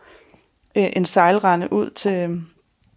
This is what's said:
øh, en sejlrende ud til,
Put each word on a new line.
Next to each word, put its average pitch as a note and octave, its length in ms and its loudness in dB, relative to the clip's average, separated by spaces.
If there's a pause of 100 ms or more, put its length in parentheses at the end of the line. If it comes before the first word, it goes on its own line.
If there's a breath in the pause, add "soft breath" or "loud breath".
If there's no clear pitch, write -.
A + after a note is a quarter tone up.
(760 soft breath)
øh, G3 200 0
en F#3 100 0
sejlrende F3+ 680 2
ud G#3 160 -2
til, F3 520 -4 (560)